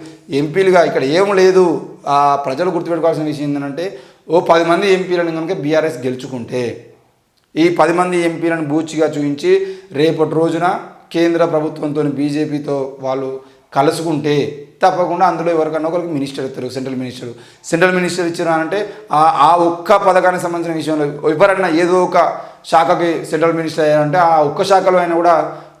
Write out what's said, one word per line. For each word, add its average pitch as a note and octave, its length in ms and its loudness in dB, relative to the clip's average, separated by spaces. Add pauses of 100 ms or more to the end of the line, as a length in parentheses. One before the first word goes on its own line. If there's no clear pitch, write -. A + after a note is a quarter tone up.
(300)
ఎంపీలుగా E3+ 520 2
ఇక్కడ D3+ 220 0
ఏం F#3+ 320 2
లేదు. F#3 520 4 (200)
ఆ, C#3+ 380 2
ప్రజలు C#3+ 240 -2
గుర్తుపెట్టుకోవాల్సిన D#3+ 540 -2
విషయం C#3+ 320 -4
ఏంటంటే, C#3+ 420 -8 (320)
ఓ E3 100 4
పది E3+ 240 4
మంది F#3 280 2
ఎంపీలను F3 380 0
కనుక D#3+ 220 -4
బీఆర్ఎస్ D#3 460 -2
గెలుచుకుంటే, B2+ 840 -6 (720)
ఈ D#3+ 120 4
పది E3 240 2
మంది F3+ 320 0
ఎంపీలను E3 380 -2
బూచిగా D#3 440 -2
చూపించి D3+ 680 0 (180)
రేపటి D3+ 380 0
రోజున E3 500 0 (320)
కేంద్ర E3+ 320 2
ప్రభుత్వంతో, D#3 580 -2
బీజేపీతో D3 1000 -4
వాళ్ళు C3 400 -6 (340)
కలుసుకుంటే D3 880 -2 (180)
తప్పకుండా F3+ 440 2
అందులో E3 240 0
ఎవరికన్నా D#3 380 0
ఒకరికి F3 200 -4
మినిస్టర్ C#3 360 -6
ఇస్తారు, B2+ 240 -8
సెంట్రల్ C3 280 -8
మినిస్టర్. B2 320 -8 (360)
సెంట్రల్ F3+ 300 0
మినిస్టర్ F3+ 320 -2
ఇచ్చారు E3+ 240 -2
అంటే E3 400 -2 (220)
ఆ, D3+ 100 4
ఆ D#3 340 4
ఒక్క E3+ 400 2
పథకానికి F3+ 460 2
సంబంధించిన E3+ 340 -4
విషయంలో D3 540 -2
ఎవరన్నా F#3+ 380 2
ఏదో F3 360 2
ఒక E3 340 0 (280)
శాఖకి E3+ 600 0
సెంట్రల్ E3 260 0
మినిస్టర్ D#3+ 320 -2
అయ్యారంటే D3+ 340 2
ఆ E3 220 4
ఒక్క D3 240 0
శాఖలో F#3 340 4
అయినా F3 160 0
కూడా E3 420 2 (240)